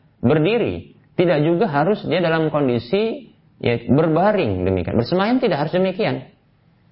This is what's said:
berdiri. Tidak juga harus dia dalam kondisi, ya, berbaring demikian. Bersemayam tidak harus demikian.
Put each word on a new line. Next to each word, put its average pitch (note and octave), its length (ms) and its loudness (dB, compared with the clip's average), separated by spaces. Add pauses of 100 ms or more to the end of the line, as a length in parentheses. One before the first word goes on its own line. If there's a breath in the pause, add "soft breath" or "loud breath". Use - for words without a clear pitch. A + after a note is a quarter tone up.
(200)
berdiri. D3+ 800 0 (160)
Tidak E3 320 2
juga E3+ 240 2
harus D#3+ 340 0
dia C#3+ 140 0
dalam D#3+ 320 0
kondisi, D#3 840 -2 (300)
ya, A#2 240 -2
berbaring D#3 800 2
demikian. F#2 320 0
Bersemayam G3 400 0
tidak F3 240 0
harus D#3 100 -4
demikian. F3+ 640 -2 (580)